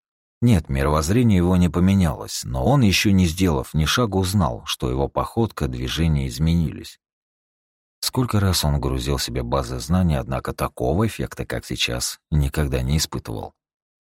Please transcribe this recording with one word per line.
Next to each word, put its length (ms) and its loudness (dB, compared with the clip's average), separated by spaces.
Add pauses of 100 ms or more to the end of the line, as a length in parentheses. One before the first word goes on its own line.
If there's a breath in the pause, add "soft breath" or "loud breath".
(420)
Нет, 280 2
мировоззрение 680 2
его 220 4
не 100 6
поменялось, 800 2
но 180 -4
он, 200 4
ещё 280 4
не 140 6
сделав 480 0
ни 100 2
шагу, 400 0
знал, 420 0
что 240 -4
его 200 0
походка, 580 -2
движения 640 0
изменились. 720 -2 (1040)
Сколько 340 0
раз 240 2
он 160 2
грузил 380 -2
себе 240 -4
базы 380 -4
знаний, 340 2
однако 400 -4
такого 540 -2
эффекта, 360 -8
как 220 -8
сейчас, 540 -6 (100)
никогда 540 0
не 140 0
испытывал. 580 -6 (580)